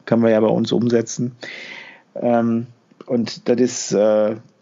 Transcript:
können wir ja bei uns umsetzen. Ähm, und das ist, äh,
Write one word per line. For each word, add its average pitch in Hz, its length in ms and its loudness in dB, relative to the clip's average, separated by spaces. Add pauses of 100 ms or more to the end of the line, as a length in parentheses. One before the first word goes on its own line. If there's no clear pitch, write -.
können 117 180 2
wir 113 80 4
ja 107 100 4
bei 110 60 4
uns 117 240 0
umsetzen. 120 640 0 (840)
Ähm, 117 520 0 (400)
und 120 420 -4
das 120 100 2
ist, 123 340 -2
äh, 107 420 2 (260)